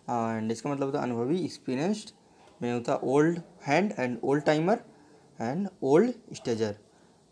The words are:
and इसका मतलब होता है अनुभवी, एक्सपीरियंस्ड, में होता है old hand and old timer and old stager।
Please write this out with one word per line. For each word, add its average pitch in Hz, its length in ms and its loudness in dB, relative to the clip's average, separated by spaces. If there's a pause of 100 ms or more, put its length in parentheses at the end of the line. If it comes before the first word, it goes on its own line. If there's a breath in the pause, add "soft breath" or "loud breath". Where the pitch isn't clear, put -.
and 113 420 -2
इसका 113 180 -4
मतलब 139 160 -2
होता 135 120 -2
है - 60 -2
अनुभवी, 123 420 -2
एक्सपीरियंस्ड, 165 640 -4 (520 soft breath)
में 120 120 -2
होता 123 200 -2
है 127 60 0
old 156 360 4 (340)
hand 185 300 2
and 123 300 -2
old 147 180 2
timer 160 300 2 (640 loud breath)
and 147 260 -4 (160)
old 175 560 2
stager। 110 340 -2 (580 soft breath)